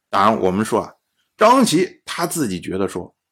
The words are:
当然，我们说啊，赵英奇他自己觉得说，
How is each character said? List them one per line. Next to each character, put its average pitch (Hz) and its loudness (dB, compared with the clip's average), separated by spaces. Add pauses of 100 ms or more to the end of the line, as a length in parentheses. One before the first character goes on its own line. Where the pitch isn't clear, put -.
当 98 0
然， 107 2
我 92 2
们 104 0
说 107 -2
啊， - -10 (420)
赵 240 6
英 254 4
奇 - 0
他 - -6
自 160 -4
己 90 -6
觉 85 -8
得 98 0
说， - -8 (160)